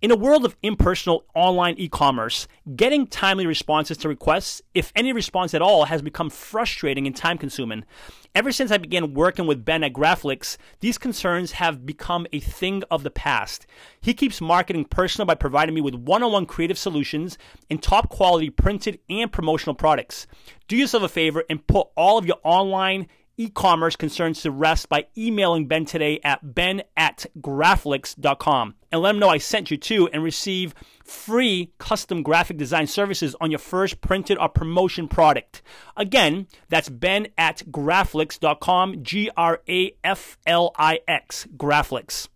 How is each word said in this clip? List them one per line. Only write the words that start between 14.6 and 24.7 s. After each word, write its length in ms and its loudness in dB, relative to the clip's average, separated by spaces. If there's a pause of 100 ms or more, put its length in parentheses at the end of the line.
personal 380 0
by 120 2
providing 380 0
me 60 -2
with 140 -2
one-on-one 520 0
creative 300 -4
solutions 640 -4 (320)
and 120 -4
top-quality 680 2
printed 480 -2 (100)
and 240 -4
promotional 440 -2
products. 500 0 (420)
Do 80 -2
yourself 280 2
a 40 -2
favor 400 0
and 180 -6
put 200 4 (100)
all 220 4
of 80 -2
your 160 -2
online 640 0 (300)
e-commerce 600 2
concerns 460 -4
to 100 -2
rest 360 0